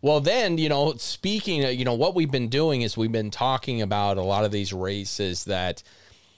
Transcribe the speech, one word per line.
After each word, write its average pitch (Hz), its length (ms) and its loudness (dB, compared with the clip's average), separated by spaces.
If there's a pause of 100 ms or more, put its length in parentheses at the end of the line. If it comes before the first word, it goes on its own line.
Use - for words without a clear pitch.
Well, 147 200 4
then, 180 380 2
you 156 100 0
know, 151 280 2
speaking 190 680 -2
of, 127 100 0
you 127 100 -2
know, 123 100 2
what 156 220 2
we've 160 140 2
been 127 180 0
doing 139 340 2
is 110 140 -2
we've 113 160 0
been 110 180 0
talking 127 520 -2
about 101 340 0
a 95 60 -2
lot 98 220 2
of 104 60 0
these 101 220 -4
races 95 720 -4
that 92 380 -2 (560)